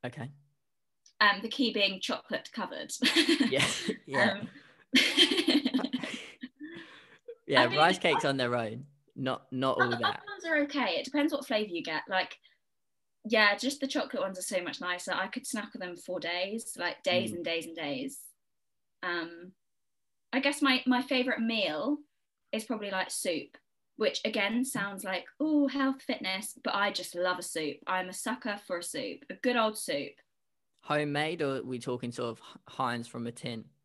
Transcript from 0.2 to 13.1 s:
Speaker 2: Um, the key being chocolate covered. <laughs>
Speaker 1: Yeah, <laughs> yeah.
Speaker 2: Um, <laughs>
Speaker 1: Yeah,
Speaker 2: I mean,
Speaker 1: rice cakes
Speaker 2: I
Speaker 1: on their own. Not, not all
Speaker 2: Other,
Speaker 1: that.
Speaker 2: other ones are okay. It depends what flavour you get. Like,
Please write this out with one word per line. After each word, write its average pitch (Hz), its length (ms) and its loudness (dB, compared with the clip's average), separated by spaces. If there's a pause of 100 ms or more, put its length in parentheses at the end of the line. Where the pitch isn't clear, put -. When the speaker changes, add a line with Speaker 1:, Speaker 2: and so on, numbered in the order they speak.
Speaker 2:
Um, 202 200 8
the 233 80 -8
key 226 240 0
being 196 280 0
chocolate - 520 -4
covered. - 440 -8
<laughs> - 60 -2 (460)
Speaker 1:
Yeah, 135 160 4 (220)
<laughs> - 200 -4
yeah. 123 340 2
Speaker 2:
Um, - 80 -8 (440)
<laughs> 302 800 4 (1700)
Speaker 1:
Yeah, 131 180 6
Speaker 2:
I 120 40 4
mean, 120 100 2
Speaker 1:
rice 180 200 8
cakes - 260 2
Speaker 2:
I 151 40 6
Speaker 1:
on 139 80 2
their 123 200 2
own. 117 300 -4 (300)
Not, 131 360 -2
not 131 240 2
all - 60 4 (100)
Speaker 2:
Other, 120 80 -2
Speaker 1:
that. - 80 2 (120)
Speaker 2:
other - 20 -20 (100)
ones 392 140 -14
are 320 180 2
okay. 262 340 -2
It - 60 -4
depends 294 280 0
what 277 140 -4
flavour 214 240 0
you 170 120 -4
get. 160 260 -4
Like, 185 300 -2 (920)